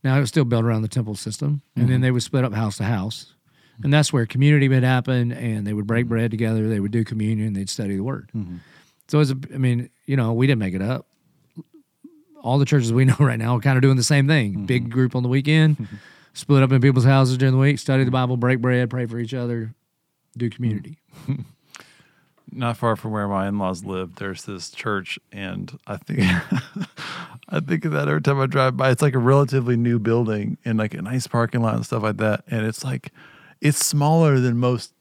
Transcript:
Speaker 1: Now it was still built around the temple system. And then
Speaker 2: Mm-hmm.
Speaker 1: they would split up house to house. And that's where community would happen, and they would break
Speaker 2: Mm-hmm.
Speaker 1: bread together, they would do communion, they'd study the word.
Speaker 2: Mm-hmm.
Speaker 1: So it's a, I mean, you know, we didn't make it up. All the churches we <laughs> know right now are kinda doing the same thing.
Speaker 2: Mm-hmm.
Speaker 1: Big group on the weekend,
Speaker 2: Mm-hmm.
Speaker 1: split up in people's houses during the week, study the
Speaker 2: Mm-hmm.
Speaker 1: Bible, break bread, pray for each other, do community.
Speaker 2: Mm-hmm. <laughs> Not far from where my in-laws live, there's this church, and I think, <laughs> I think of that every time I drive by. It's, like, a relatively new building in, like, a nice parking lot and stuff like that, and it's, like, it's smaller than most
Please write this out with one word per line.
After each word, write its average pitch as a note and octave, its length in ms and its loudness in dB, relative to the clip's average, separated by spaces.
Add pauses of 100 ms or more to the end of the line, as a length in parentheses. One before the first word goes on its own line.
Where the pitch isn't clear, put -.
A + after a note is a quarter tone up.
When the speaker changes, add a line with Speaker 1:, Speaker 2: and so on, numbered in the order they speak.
Speaker 1:
Now C3+ 120 2
it C#3+ 40 4
was C3 80 0
still D3+ 160 2
built A#2 200 2
around A2 180 2
the A2 60 -4
temple G#2+ 280 -4
system. C#3+ 440 -4 (140)
And A#2+ 140 2
then B2+ 80 4
Speaker 2:
Mm-hmm. B2+ 60 2
Speaker 1:
they C3 100 2
would B2 100 0
split B2+ 220 0
up A#2+ 100 -2
house G#2+ 240 -2
to G#2+ 60 -4
house. G#2+ 500 -4 (480)
And C#3 100 2
that's D3 200 4
where A#2+ 140 2
community C#3 420 4
would C3 160 4
happen, B2+ 480 0
and A2 340 -4
they G#2 60 -4
would G#2 140 -4
break A2+ 180 0
Speaker 2:
Mm-hmm. A#2 100 -2
Speaker 1:
bread A2+ 160 0
together, A2 380 0
they A2 120 0
would G2+ 120 -2
do A2+ 120 0
communion, G#2+ 480 -2
they'd G2 180 -4
study G2+ 260 -6
the G2 60 -4
word. G#2+ 340 -8
Speaker 2:
Mm-hmm. F2+ 200 -8 (520)
Speaker 1:
So D3 120 2
it's C#3+ 120 2
a, C3+ 40 -4 (180)
I C#3+ 40 -8
mean, B2 320 0 (160)
you C3+ 100 0
know, A#2 160 2
we A#2+ 140 2
didn't C3+ 140 2
make F#2 140 -2
it F#2 80 -4
up. A#2+ 240 -4 (1400)
All B2 160 0
the C#3 60 4
churches B2 280 2
we B2+ 120 4
<laughs> - 20 6
know B2+ 120 4
right B2 200 2
now A#2 180 0
are A#2 40 -2
kinda C3 200 4
doing C3+ 160 6
the B2 60 0
same C#3 260 4
thing. C3 240 4
Speaker 2:
Mm-hmm. F#2+ 140 -6
Speaker 1:
Big A#2 240 0
group B2+ 260 0
on B2 60 0
the B2 60 -2
weekend, D3+ 500 4
Speaker 2:
Mm-hmm. G#2+ 180 -10 (380)
Speaker 1:
split C#3 280 4
up C3 100 4
in C3 80 4
people's B2+ 240 4
houses C3 340 4
during C3 160 2
the C3 60 4
week, C#3 180 2
study C3+ 260 0
the B2+ 40 0
Speaker 2:
Mm-hmm. B2 40 0
Speaker 1:
Bible, B2+ 240 0
break B2 240 0
bread, B2 300 0
pray B2+ 160 -4
for A2+ 120 -8
each A#2 160 -8
other, A#2+ 400 -6 (640)
do A#2+ 140 -2
community. A2+ 480 -6 (280)
Speaker 2:
Mm-hmm. C#3 160 -6
<laughs> - 100 -18 (1000)
Not A#2+ 280 -4
far A2+ 180 0
from A2 160 -8
where G#2 160 -4
my G2 180 -2
in-laws G2 380 -4
live, F#2 300 -8
there's F#2+ 320 -10
this F#2 240 -12
church, - 480 -6 (120)
and F#2+ 560 -10
I G2+ 120 -10
think, - 240 -4
<laughs> - 1300 -4
I D3+ 100 -2
think D#3 240 -4
of D#3+ 80 -2
that D3 160 -2
every D3 140 0
time C#3 180 0
I C3+ 60 0
drive C3 280 0
by. C3 160 0
It's, B2 120 2
like, C#3+ 100 2
a C3 60 0
relatively C3 580 2
new A#2+ 220 0
building A2 680 0
in, A2+ 140 -2
like, G#2+ 160 -2
a D#2 80 -8
nice A#2+ 240 -4
parking A#2 340 -2
lot A2+ 140 0
and A2+ 100 -2
stuff A2+ 180 -4
like G#2+ 140 -2
that, G#2+ 340 -2
and A2 140 -2
it's, A2 180 -6
like, C3 300 -8 (480)
it's D3 240 0
smaller D3+ 560 2
than B2 160 2
most B2 440 -2